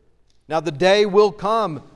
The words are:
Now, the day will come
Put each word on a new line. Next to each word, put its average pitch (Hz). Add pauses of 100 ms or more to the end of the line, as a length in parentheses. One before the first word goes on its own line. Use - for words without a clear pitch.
(480)
Now, 156
the 160
day 185
will 208
come 196 (140)